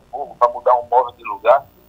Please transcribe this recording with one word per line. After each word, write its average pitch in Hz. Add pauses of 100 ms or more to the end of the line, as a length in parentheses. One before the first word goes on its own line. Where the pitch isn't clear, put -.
fogo, 143
pra 120
mudar 120
um 120
móvel 123
de 117
lugar, 117 (220)